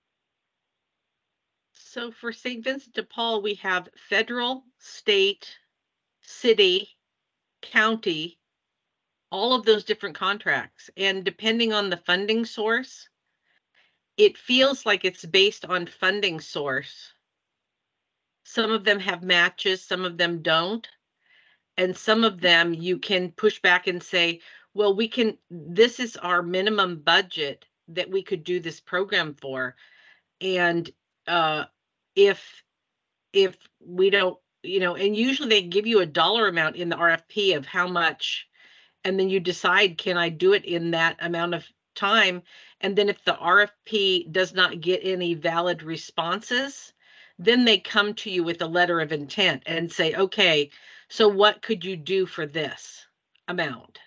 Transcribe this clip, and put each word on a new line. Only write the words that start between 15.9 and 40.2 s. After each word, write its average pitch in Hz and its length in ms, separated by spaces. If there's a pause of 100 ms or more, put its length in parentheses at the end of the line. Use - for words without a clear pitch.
source. - 760 (1300)
Some 220 280
of 208 120
them 202 160
have 185 220
matches, 180 600
some 185 220
of 175 140
them 170 240
don't. 170 440 (920)
And 185 180
some 226 280
of 196 160
them 170 340
you 175 240
can 180 340
push - 280
back 180 260
and 180 160
say, 170 380 (340)
"Well, 202 200
we 220 140
can, 220 300 (120)
this 175 500
is 233 160
our 175 260
minimum 185 580
budget 165 640 (220)
that 180 240
we 190 120
could 170 220
do 180 160
this 160 200
program 180 540
for." 131 420 (640)
And, 175 500 (360)
uh, 160 400 (500)
if, - 480 (680)
if 190 240 (220)
we 180 320
don't, 190 300 (240)
you 185 160
know, 175 160
and 196 200
usually 269 320
they 208 140
give 185 240
you 226 140
a 175 60
dollar 180 420
amount 165 260
in 170 140
the 170 80
R 170 140
F 165 180
P 196 240
of 143 120
how 180 220
much, 170 600 (560)
and 190 160
then 190 100
you 190 80
decide, 180 600
"Can 180 200
I 170 120